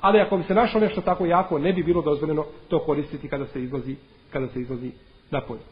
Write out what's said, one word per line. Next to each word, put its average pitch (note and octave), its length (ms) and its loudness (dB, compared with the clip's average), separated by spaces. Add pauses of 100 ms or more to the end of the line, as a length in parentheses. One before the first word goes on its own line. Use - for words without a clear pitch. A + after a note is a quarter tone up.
Ali G3+ 180 6
ako G3 180 2
bi E3+ 60 0
se F#3+ 100 -2
našlo A3 260 4
nešto G#3+ 220 0
tako F#3 240 0
jako, F3 340 2
ne E3+ 140 2
bi F3+ 100 0
bilo E3+ 180 2
dozvoljeno D3+ 440 0 (220)
to E3+ 120 2
koristiti C#3+ 480 -4
kada C#3 180 -6
se - 160 -8
izlazi, B2+ 340 -6 (360)
kada C3 160 -4
se B2+ 120 -8
izlazi B2 320 -8 (400)
napolje. B2+ 300 -6 (100)